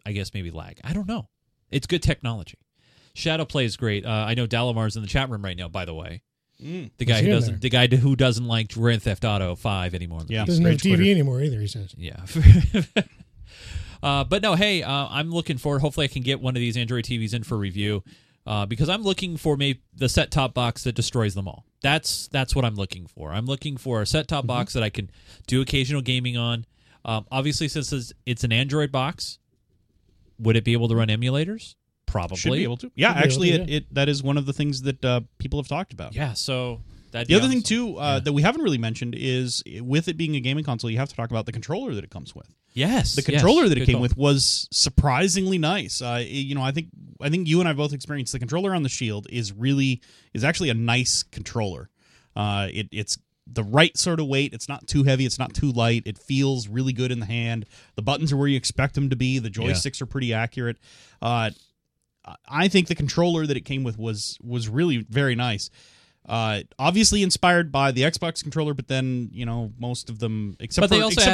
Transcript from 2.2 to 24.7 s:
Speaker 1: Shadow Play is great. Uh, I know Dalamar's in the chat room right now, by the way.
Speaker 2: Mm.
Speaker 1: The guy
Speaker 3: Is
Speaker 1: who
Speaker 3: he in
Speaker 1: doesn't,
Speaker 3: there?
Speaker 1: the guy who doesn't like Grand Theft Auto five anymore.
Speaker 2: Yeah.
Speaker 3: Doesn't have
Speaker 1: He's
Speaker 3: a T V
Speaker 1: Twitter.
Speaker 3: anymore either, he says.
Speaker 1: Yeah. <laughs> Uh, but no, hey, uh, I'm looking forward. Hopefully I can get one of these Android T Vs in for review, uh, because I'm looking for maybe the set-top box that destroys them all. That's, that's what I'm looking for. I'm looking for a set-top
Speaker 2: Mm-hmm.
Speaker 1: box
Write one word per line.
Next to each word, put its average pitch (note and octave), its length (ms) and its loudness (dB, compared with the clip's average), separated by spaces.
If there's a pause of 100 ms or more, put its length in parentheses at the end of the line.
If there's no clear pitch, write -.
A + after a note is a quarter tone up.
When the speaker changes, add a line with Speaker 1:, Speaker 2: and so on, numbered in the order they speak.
Speaker 1:
Shadow D#3+ 300 -2
Play C3+ 220 -2
is A2 100 -4
great. G#2 300 -2
Uh, A#2 40 -6
I A2 240 -2
know A#2+ 140 -2
Dalamar's A2+ 480 0
in A2+ 60 -8
the G2+ 80 -8
chat C3+ 200 0
room G#2 140 -8
right F2+ 140 -6
now, F2+ 100 -8
by F2+ 160 -8
the E2 100 -10
way. E2 280 -12 (420)
Speaker 2:
Mm. D#3+ 340 -12
Speaker 1:
The C3 80 -2
guy A#2 100 4
Speaker 3:
Is A2 40 4
Speaker 1:
who - 60 4
Speaker 3:
he - 60 6
in - 60 6
Speaker 1:
doesn't, A2+ 180 2
Speaker 3:
there? F#2 40 -6
Speaker 1:
the B2+ 100 0
guy B2 180 6 (100)
who C3+ 180 6
doesn't B2 320 2
like A2+ 260 0
Grand A2+ 300 2
Theft G#2+ 220 -2
Auto G2 300 0
five F#2 380 -2
anymore. E2+ 360 -6
Speaker 2:
Yeah. A2 160 -2
Speaker 3:
Doesn't E3+ 180 4
have E3+ 120 6
Speaker 1:
He's C#3+ 60 -2
Speaker 3:
a - 20 -8
T G3 80 4
V F#3 40 6
Speaker 1:
Twitter. F#3+ 160 6
Speaker 3:
anymore C#3 300 2
either, C3+ 180 -2
he G#2 80 -2
says. G2+ 300 -10
Speaker 1:
Yeah. E2+ 280 -10
<laughs> - 800 10 (960)
Uh, C#3 220 2
but E3+ 180 0
no, G3+ 140 2
hey, F#3+ 260 2
uh, C#3 280 -2
I'm D3+ 200 -4
looking E3 280 -2
forward. C#3+ 220 0
Hopefully D3 260 0
I - 20 0
can C3+ 140 -6
get C3 180 0
one B2+ 160 -2
of A#2+ 60 0
these A#2 160 -2
Android A#2+ 260 -2
T B2 140 -4
Vs A2 160 -2
in A#2 100 -4
for A#2 140 -4
review, G2+ 460 -2 (440)
uh, G#2 180 -2
because A2+ 220 -2
I'm G#3 160 -2
looking F#3 320 -2
for D3+ 220 0
maybe C#3 240 0 (120)
the B2+ 140 0
set-top C3+ 460 2
box A#2+ 320 -2
that A#2+ 100 -4
destroys A2 400 -2
them F#2+ 140 -6
all. - 160 -16 (160)
That's, - 480 -2
that's C3+ 260 -2
what C#3 80 2
I'm A2 120 0
looking F#2 320 -6
for. D2+ 260 -10
I'm A2 120 -4
looking C#3 300 -6
for A#2+ 260 -2
a G#2 40 0
set-top D#3 380 -2
Speaker 2:
Mm-hmm. B2 40 -2
Speaker 1:
box B2 260 -2